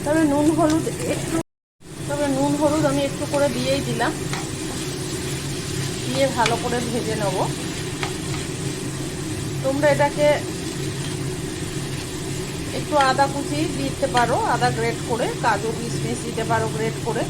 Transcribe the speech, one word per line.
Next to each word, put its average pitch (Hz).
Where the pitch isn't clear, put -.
তবে 320
নুন 294
হলুদ 320
একটু, 320
তবে 285
নুন 285
হলুদ 302
আমি 277
একটু 294
করে 285
দিয়েই 262
দিলাম, 240
দিয়ে 269
ভালো 220
করে 240
ভেজে 220
নেব। 190
তোমরা 285
এটাকে 285
একটু -
আদা 277
কুচি 285
দিতে 277
পারো, 240
আদা 240
গ্রেট 226
করে, 247
কাজু 220
কিশমিশ 233
দিতে 233
পারো 220
গ্রেট 220
করে। 233